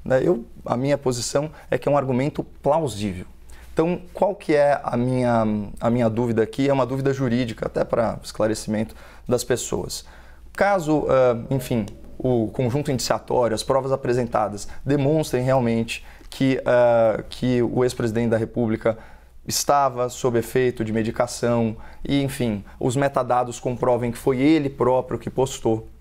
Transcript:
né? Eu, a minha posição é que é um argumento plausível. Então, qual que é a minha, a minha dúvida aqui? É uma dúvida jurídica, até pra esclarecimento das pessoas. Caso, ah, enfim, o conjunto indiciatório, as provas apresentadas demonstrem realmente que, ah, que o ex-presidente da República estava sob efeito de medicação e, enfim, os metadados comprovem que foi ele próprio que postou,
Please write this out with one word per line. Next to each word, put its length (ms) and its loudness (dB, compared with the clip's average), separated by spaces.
né? 180 2
Eu, 240 0
a 120 -2
minha 200 2
posição 540 -2
é 80 0
que 120 -2
é 40 2
um 60 4
argumento 460 0
plausível. 840 -2
Então, 260 0
qual 180 2
que 220 -2
é 260 4
a 160 -4
minha, 460 2
a 100 0
minha 180 2
dúvida 360 2
aqui? 240 -2
É 40 2
uma 140 2
dúvida 260 0
jurídica, 540 -2
até 180 -2
pra 380 0
esclarecimento 720 -2
das 140 2
pessoas. 640 -4
Caso, 540 2
ah, 260 6
enfim, 340 0
o 300 2
conjunto 420 0
indiciatório, 640 0
as 80 -4
provas 300 2
apresentadas 720 0
demonstrem 600 2
realmente 580 0
que, 340 2
ah, 640 4
que 320 0
o 240 2
ex-presidente 460 0
da 80 2
República 580 0
estava 600 0
sob 300 0
efeito 440 0
de 120 -4
medicação 840 0
e, 200 0
enfim, 420 -4
os 160 0
metadados 640 0
comprovem 500 0
que 80 -8
foi 220 0
ele 300 4
próprio 480 0
que 100 -8
postou, 600 -2